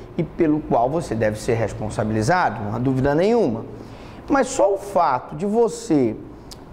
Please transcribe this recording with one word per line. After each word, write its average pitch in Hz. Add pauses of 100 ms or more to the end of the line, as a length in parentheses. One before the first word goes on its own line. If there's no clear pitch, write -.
(180)
e 175
pelo 156
qual 131
você 156
deve 107
ser -
responsabilizado, 110
não 104
há -
dúvida 131
nenhuma. 175 (640)
Mas 269
só 403
o 392
fato 151
de 170
você 196 (580)